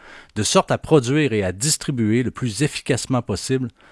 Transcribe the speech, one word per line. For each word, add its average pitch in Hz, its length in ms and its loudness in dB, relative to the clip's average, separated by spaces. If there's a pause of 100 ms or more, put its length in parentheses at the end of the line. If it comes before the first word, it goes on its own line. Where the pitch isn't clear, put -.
(340)
de 107 100 -2
sorte - 260 2
à 123 80 2
produire 139 560 2
et 104 80 2
à 92 100 -2
distribuer 120 720 0
le 117 80 -4
plus 113 320 -4
efficacement - 580 -2
possible 131 480 -2 (240)